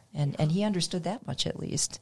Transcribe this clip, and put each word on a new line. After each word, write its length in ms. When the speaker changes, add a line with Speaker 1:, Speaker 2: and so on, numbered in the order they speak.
Speaker 1:
And, 180
Speaker 2:
Yeah. 120
Speaker 1:
and 100
he 100
understood 400
that 240
much 180
at 140
least. 420